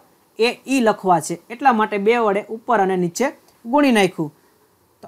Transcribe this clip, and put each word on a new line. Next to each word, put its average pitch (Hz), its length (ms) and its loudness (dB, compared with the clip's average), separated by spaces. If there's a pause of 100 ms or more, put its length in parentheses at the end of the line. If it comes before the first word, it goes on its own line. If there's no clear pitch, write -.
(400)
એ 233 100 2 (160)
ઈ 262 160 0
લખવા 196 400 2
છે, 175 140 -8 (140)
એટલા 247 240 0
માટે 214 260 -2
બે 220 200 2
વડે 208 300 0
ઉપર 220 320 -2
અને 185 160 0
નીચે 180 300 -2 (380)
ગુણી 277 260 2
નાખ્યું. 185 400 0 (720)
તો - 60 -20